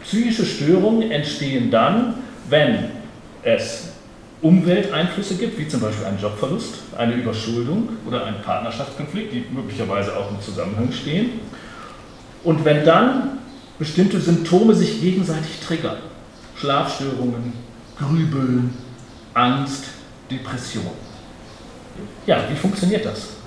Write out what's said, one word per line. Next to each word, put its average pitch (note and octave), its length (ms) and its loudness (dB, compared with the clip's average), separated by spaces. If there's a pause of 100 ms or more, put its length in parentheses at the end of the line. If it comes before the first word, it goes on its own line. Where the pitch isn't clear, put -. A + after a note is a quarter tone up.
psychische A3 420 2
Störungen F#3+ 640 4
entstehen C3+ 600 0
dann, D#3 420 4 (360)
wenn C3+ 400 4 (520)
es - 460 0 (540)
Umwelteinflüsse F3+ 960 4
gibt, A#3 220 -2
wie D3+ 80 -4
zum B2+ 140 -2
Beispiel G#2 240 -2
einen F#2+ 160 -4
Jobverlust, C3+ 540 -4 (240)
eine A#2 160 2
Überschuldung A#2+ 720 -2 (180)
oder A#2+ 200 -4
einen G2+ 160 -6
Partnerschaftskonflikt, - 880 -6
die A#2+ 180 -6
möglicherweise G2+ 640 -4
auch G2+ 160 -4
im G#2 120 -6
Zusammenhang G#2 500 -2
stehen. G#3 480 -2 (1040)
Und D#3 220 2
wenn D3+ 180 4
dann A3+ 540 6 (400)
bestimmte F3 420 2
Symptome F3 540 6
sich - 260 2
gegenseitig D#3+ 680 0
triggern, - 300 -4 (600)
Schlafstörungen, B2 1000 -2 (440)
Grübeln, C3+ 800 2 (560)
Angst, C3 520 0 (460)
Depression. - 540 -6 (1400)
Ja, A2+ 240 2
wie D3 60 -2
funktioniert F#3+ 500 0
das? - 220 -8 (180)